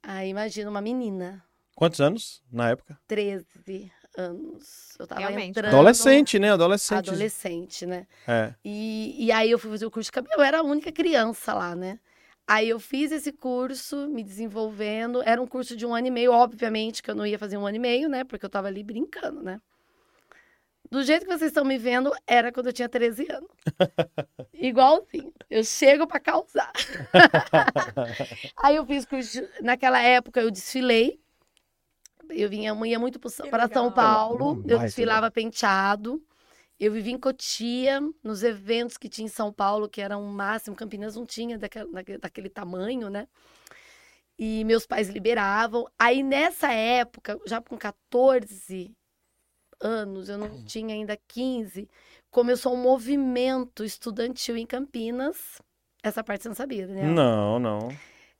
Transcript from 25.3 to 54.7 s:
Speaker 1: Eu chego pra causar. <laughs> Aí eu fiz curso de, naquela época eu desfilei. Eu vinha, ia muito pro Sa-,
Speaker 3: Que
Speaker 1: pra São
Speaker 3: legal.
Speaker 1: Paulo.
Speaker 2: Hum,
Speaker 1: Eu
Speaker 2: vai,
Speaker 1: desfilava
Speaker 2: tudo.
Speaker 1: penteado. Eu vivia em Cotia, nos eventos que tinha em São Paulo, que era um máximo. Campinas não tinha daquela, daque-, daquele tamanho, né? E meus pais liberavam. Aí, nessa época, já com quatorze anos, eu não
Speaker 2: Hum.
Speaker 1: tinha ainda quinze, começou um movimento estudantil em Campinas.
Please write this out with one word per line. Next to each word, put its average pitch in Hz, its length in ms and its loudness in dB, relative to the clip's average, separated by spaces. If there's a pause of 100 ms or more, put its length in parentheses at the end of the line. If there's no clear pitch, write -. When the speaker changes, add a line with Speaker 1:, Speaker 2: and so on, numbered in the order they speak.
Speaker 1:
Eu - 160 0
chego 277 440 6
pra 302 120 -4
causar. - 520 2 (420)
<laughs> - 1400 4
Aí 294 180 6
eu 311 100 -2
fiz 269 200 -4
curso 262 340 -6
de, 196 80 -8 (160)
naquela 247 380 2
época 247 400 4
eu 226 100 2
desfilei. 240 680 2 (1120)
Eu 208 180 -2
vinha, 214 240 -4 (120)
ia 226 140 0
muito 254 200 -4
pro 240 100 -12
Sa-, - 140 -12
Speaker 3:
Que 285 60 -12
Speaker 1:
pra 240 180 2
São 240 220 2
Speaker 3:
legal. - 40 -2
Speaker 1:
Paulo. 233 600 2
Speaker 2:
Hum, 381 140 -6
Speaker 1:
Eu 233 100 4
Speaker 2:
vai, 233 100 0
Speaker 1:
desfilava 220 420 2
Speaker 2:
tudo. - 60 -8
Speaker 1:
penteado. 214 880 0 (560)
Eu 208 140 2
vivia 220 200 -4
em 254 60 -6
Cotia, 254 800 -2 (240)
nos 214 180 -6
eventos 226 560 -2
que 269 120 -14
tinha 220 160 -10
em 214 40 -10
São 208 220 -4
Paulo, 208 380 0
que 208 120 -12
era 202 160 -6
um 202 100 -10
máximo. 202 480 -6
Campinas 208 400 -10
não 233 100 -10
tinha 233 320 -8
daquela, 208 340 -10
daque-, 190 260 -12
daquele 190 320 -12
tamanho, 202 600 -8
né? 202 180 -8 (1120)
E 220 260 -4
meus 226 240 2
pais 208 220 -2
liberavam. 214 800 0 (120)
Aí, 247 240 6
nessa 277 480 0
época, 233 760 -2
já 226 160 -6
com 233 160 -14
quatorze 208 1200 0 (840)
anos, 196 480 -6
eu 202 80 -10
não 208 100 -8
Speaker 2:
Hum. 214 180 -14
Speaker 1:
tinha 220 280 -8
ainda 208 240 -8 (100)
quinze, 226 640 -6 (400)
começou 247 440 2
um 247 80 -4
movimento 254 1000 0
estudantil 233 720 -6
em 226 100 -6
Campinas. 247 960 -6 (420)